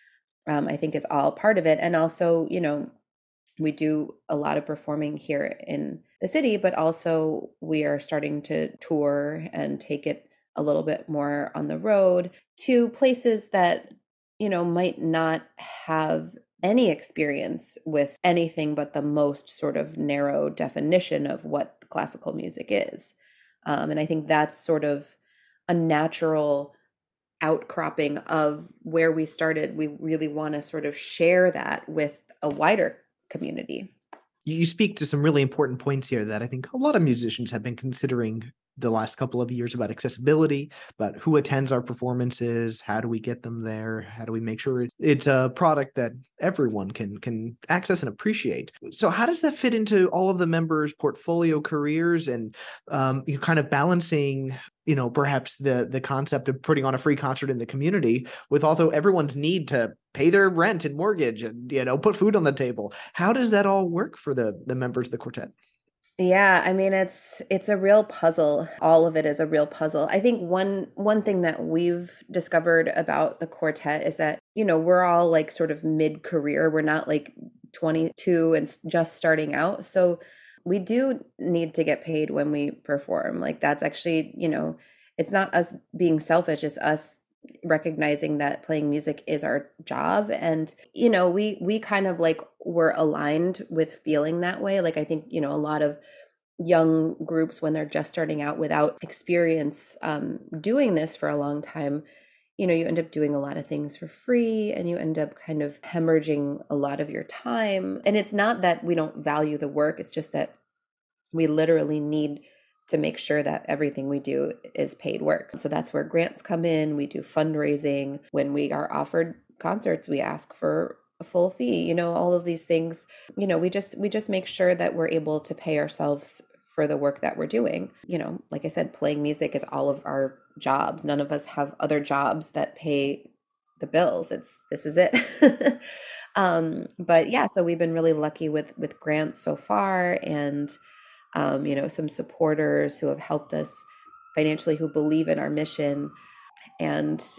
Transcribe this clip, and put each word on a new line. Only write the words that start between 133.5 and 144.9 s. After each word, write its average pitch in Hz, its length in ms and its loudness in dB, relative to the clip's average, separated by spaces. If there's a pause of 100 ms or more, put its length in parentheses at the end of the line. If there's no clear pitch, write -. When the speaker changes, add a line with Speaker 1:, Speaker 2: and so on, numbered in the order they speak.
Speaker 1:
the - 60 -8
bills. 143 440 0
It's, - 280 -10 (120)
this - 140 -8
is 156 140 2
it. - 800 6
<laughs> - 0 - (560)
Um, 165 500 0 (120)
but 170 320 4
yeah, 240 160 2
so 185 180 0
we've 170 140 0
been 165 160 0
really 165 180 4
lucky 151 380 -2
with, 151 280 -4
with 151 220 -8
grants 151 420 -2
so 151 140 -2
far 190 640 0
and, 143 480 -4 (640)
um, 147 300 0
you 185 100 -2
know, - 140 -2
some 156 220 -6
supporters 147 880 0
who 143 80 -4
have 143 120 -2
helped 151 360 -6
us 156 180 -6 (640)
financially, 156 400 0
who 156 160 -4